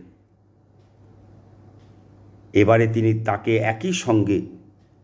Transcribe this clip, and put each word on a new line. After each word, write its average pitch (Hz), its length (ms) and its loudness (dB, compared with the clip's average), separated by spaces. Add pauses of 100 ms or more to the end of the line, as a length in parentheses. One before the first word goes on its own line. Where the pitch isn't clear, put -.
(2500)
এবারে 110 340 4
তিনি 113 360 0
তাকে 110 340 -2
একই 110 360 -4
সঙ্গে 104 480 0 (640)